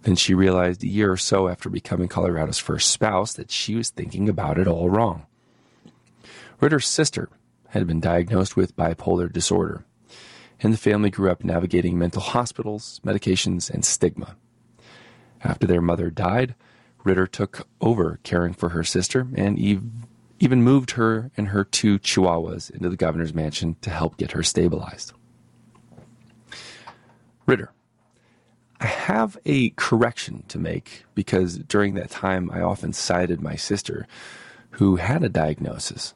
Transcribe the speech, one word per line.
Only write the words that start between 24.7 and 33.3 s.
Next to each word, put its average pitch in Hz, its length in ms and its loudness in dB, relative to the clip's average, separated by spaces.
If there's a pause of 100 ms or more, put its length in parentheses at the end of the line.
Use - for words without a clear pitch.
Ritter, 127 260 2 (1120)
I 113 60 -2
have 208 580 -2
a 135 260 2
correction - 800 0
to - 100 -8
make 85 460 -6 (100)
because 92 420 0
during 101 360 0
that 95 160 -6
time 92 420 -2
I 87 100 -6
often 90 300 -2
cited 87 480 0